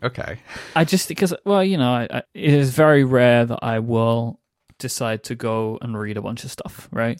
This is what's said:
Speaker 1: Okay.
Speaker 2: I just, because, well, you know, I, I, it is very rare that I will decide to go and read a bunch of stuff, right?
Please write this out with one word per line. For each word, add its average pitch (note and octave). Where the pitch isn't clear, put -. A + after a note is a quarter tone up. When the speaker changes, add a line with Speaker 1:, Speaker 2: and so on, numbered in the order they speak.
Speaker 1:
Okay. -
Speaker 2:
I E3
just, F#3+
because, F3
well, G3+
you F#3+
know, B2
I, A#2+
I, -
it D3
is C#3
very D3+
rare B2
that A#2+
I A2+
will A#2
decide A2+
to B2
go A2
and A2+
read G#2
a G#2+
bunch A2+
of C3+
stuff, -
right? A2+